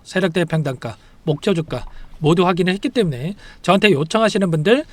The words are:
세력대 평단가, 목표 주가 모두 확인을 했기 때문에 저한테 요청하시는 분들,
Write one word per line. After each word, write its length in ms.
세력대 420
평단가, 500
목표 320
주가 280
모두 260
확인을 260
했기 180
때문에 440
저한테 280
요청하시는 600
분들, 420